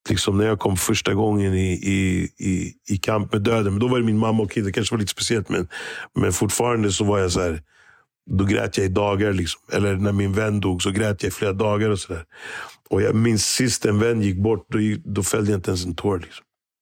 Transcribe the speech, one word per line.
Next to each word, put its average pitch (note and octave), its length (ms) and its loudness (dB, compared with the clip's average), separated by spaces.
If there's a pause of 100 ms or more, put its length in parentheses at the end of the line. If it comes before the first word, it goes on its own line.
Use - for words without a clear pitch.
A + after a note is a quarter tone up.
Liksom, G2+ 300 0
när G#2 80 4
jag G#2+ 120 2
kom G2 180 0
första G2+ 380 0
gången G2+ 400 2
i, F#2+ 180 2
i, F#2+ 560 0 (100)
i, F#2 360 -2 (140)
i G#2 100 -2
kamp G#2+ 340 -2
med G#2+ 100 0
döden. A2 300 2
Men G2+ 80 0
då B2 80 2
var B2+ 100 2
det A#2+ 60 0
min G#2+ 140 2
mamma, A2 240 2
okej, G#2 200 -2
det G2 100 -2
kanske A2 220 -2
var A2+ 60 -2
lite G2 100 -6
speciellt, - 380 -2
men, F2+ 200 -2 (460)
men F#2+ 180 2
fortfarande A2 600 0
så G#2+ 120 0
var G2+ 140 2
jag F#2 140 0
så F#2+ 80 2
här, E2 220 -2 (680)
då F#2+ 160 2
grät G#2 320 0
jag G2 100 0
i - 20 0
dagar, G2+ 440 2
liksom. F2+ 280 -2 (120)
Eller G2+ 240 2
när G2+ 160 0
min G2 200 2
vän G#2 280 0
dog F#2 220 0
så G2+ 80 0
grät G#2 320 -2
jag G2 80 -2
i - 20 -8
flera G2+ 200 -2
dagar G#2+ 380 0
och G2 80 0
sådär. E2+ 260 -10 (640)
Och F#2+ 140 2
jag G2+ 120 2
minns A2 320 4
sist - 400 0
en G#2 120 4
vän A2+ 240 2
gick G2 140 2
bort, G2+ 320 0
då A2+ 120 0
gick, G#2+ 240 0
då G#2 180 -4
fällde G#2 280 0
jag G#2 80 2
inte F2+ 120 -4
ens F2+ 160 -2
en F2 80 -6
tår, G2 240 -2
liksom. - 260 -14 (380)